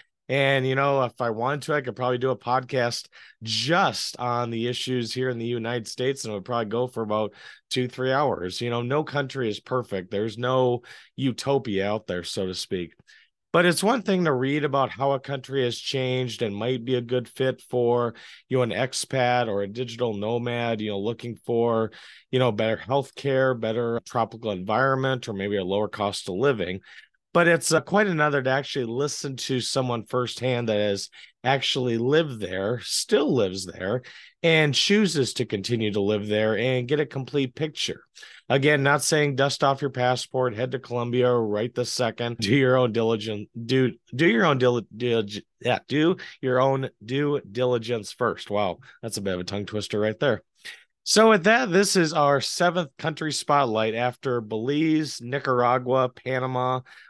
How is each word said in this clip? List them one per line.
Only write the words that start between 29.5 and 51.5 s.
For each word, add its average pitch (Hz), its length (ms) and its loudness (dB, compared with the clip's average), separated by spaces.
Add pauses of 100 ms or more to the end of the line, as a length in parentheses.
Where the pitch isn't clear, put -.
someone 120 460 -2
firsthand 120 640 -2
that 107 100 2
has 101 300 -2 (340)
actually 127 560 0
lived 139 400 2
there, 98 400 -2
still - 520 0
lives 95 340 0
there, 95 360 -4 (400)
and 156 320 6
chooses 165 600 2
to 123 120 -2
continue 107 460 -2
to 101 100 0
live 101 260 0
there 107 300 2
and 123 300 0
get 147 120 0
a 151 60 0
complete 131 480 -4
picture. - 520 -6 (440)
Again, 139 320 4
not 139 220 4
saying 147 320 2
dust 135 280 0
off 139 180 4
your 139 100 -2
passport, 127 640 0
head 123 160 -4
to 127 80 -4
Colombia 123 520 0
right 113 440 0
this 123 160 -2
second. 120 460 -2
Do 107 180 2
your 131 200 6
own 127 160 4
diligence, 110 580 -2 (160)
do, 127 260 4 (240)
do 139 120 4
your 214 180 4
own 147 120 4
dili-, 123 380 2
dili-, 110 480 -2 (180)
yeah, 117 260 0
do 156 280 2 (260)
your 127 180 2
own 135 300 2 (160)
due 143 360 0
diligence 117 720 -2
first. - 360 -2
Wow, 101 300 0 (240)
that's 113 140 -8
a 110 40 -8
bit 98 140 -2
of 90 60 -4
a - 20 -8
tongue 98 240 -6
twister 107 320 -4
right 107 200 0
there. 131 220 2 (600)
So 220 260 6
with 208 140 6
that, 226 280 4